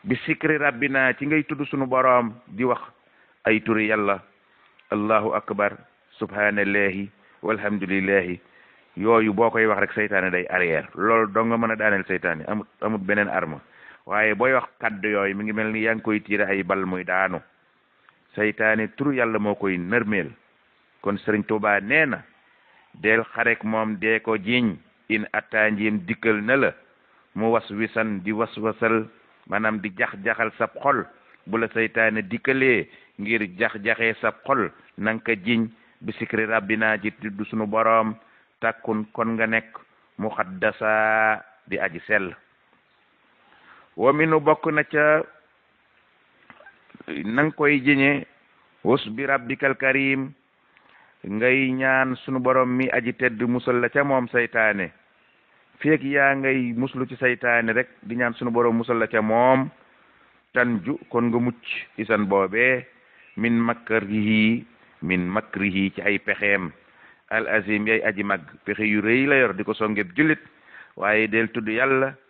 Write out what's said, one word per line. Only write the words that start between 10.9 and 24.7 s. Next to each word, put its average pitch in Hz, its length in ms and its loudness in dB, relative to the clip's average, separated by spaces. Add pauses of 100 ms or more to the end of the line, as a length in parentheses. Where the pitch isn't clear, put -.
Loolu 110 360 2
dong 113 180 2
nga 117 80 0
mën 113 140 0
a 110 40 -2
daaneel 107 320 0
seytaane, 85 400 -4
amut, 104 200 -6 (140)
amut 107 240 -2
beneen 104 240 0
arme. 80 320 -4 (440)
Waaye 107 300 0
booy 127 180 2
wax 123 140 0 (140)
kàddu 107 260 -4
yooyu, 98 280 0
mi 104 80 -6
ngi 107 100 -4
mel 110 180 -2
ni 110 140 -4
yaa 113 100 2
ngi 107 80 -8
koy 107 160 0
tiire 104 300 -2
ay 98 140 0
bal 95 220 -2
muy 92 200 -4
daanu. 92 340 -2 (960)
Seytaane 107 520 2 (100)
turu 143 160 0
Yàlla 113 260 0
moo 104 160 0
koy 98 220 -2
nërmeel. 101 540 -2 (680)
Kon 101 160 -2
Sëriñ 107 300 0
Tuubaa 104 320 0
nee 139 260 2
na, 117 160 -6 (720)
del 110 300 2 (100)
xarek 117 300 0
moom, 110 360 0
dee 110 200 2
ko 113 180 -2
jiñ. 107 380 0 (340)